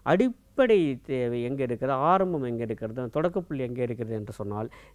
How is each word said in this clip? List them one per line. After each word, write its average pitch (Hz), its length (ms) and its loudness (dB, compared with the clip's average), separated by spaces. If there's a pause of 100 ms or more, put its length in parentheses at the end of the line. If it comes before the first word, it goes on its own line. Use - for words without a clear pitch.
அடிப்படை 202 1000 2
தேவை 120 400 -2
எங்க 135 200 -2
இருக்கிறது, 131 360 0
ஆரம்பம் 175 440 2
எங்க 120 200 -4
இருக்கிறது, 113 400 -4
அந்த 123 180 -4
தொடக்கப்புள்ளி 170 380 -4
எங்க 123 240 -4
இருக்கிறது 113 340 -4
என்று 107 160 -8
சொன்னால், 104 380 -6 (240)